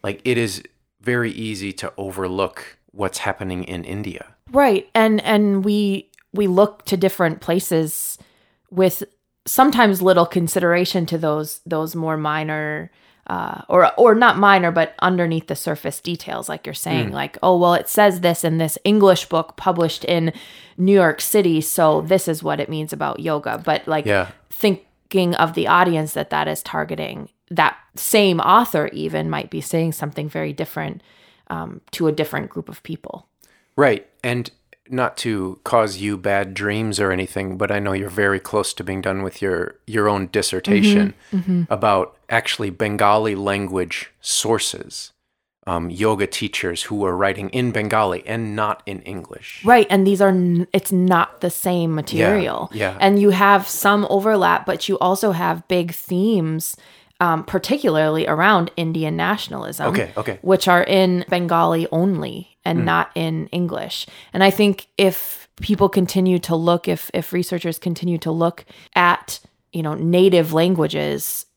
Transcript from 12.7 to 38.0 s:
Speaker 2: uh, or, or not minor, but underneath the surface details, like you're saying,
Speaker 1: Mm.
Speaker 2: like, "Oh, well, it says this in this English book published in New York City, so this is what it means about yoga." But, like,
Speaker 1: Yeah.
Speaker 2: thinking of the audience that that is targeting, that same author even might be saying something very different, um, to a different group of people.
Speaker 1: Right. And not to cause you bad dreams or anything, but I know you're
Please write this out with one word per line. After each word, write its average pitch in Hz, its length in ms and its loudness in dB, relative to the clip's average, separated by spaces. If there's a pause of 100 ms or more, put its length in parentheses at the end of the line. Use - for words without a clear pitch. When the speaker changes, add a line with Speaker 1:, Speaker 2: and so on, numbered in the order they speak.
Speaker 2:
uh, - 400 -8
or, 180 240 4
or 226 220 6
not 226 220 6
minor, 190 340 4
but 165 280 0
underneath 175 480 0
the 151 80 -4
surface 151 460 -8
details, - 480 -8
like 156 160 -10
you're 147 80 -12
saying, 160 360 -4
Speaker 1:
Mm. 98 40 -10
Speaker 2:
like, 139 300 -8
"Oh, 180 140 4
well, 175 180 4
it - 120 -2
says 202 340 4
this 170 220 0
in 160 140 0
this 160 260 -2
English 202 460 6
book 160 260 -4
published 170 500 -2
in 165 280 0 (440)
New 185 160 4
York 170 280 4
City, 175 400 2
so 156 400 2
this 165 260 0
is 160 160 -4
what 151 160 -2
it 143 100 -4
means 156 220 -6
about 147 280 -6
yoga." 147 440 -4
But, - 240 -2
like, 156 200 -2
Speaker 1:
Yeah. 95 220 0 (200)
Speaker 2:
thinking - 840 -2
of 165 180 0
the 165 140 -2
audience 170 460 2
that 147 180 -6
that 151 160 -2
is 156 160 -6
targeting, 156 680 -8 (220)
that 165 260 2 (180)
same 196 440 2
author 185 540 2
even 156 360 -6
might 151 200 -6
be 160 120 -10
saying 160 320 -2
something 151 340 -8
very 156 260 -8
different, 156 480 -10 (480)
um, 165 320 -12 (100)
to 165 160 -2
a 156 40 2
different 151 380 -4
group - 200 -12
of - 140 -18
people. - 440 -16 (480)
Speaker 1:
Right. 135 300 2 (180)
And 123 260 -4 (420)
not 127 260 -2
to 95 460 -6
cause 107 340 0
you 101 200 -4
bad 98 380 -2
dreams 104 440 -4
or 98 120 2
anything, 95 480 -4
but 101 120 -2
I 101 80 -2
know 101 140 -4
you're 98 160 -6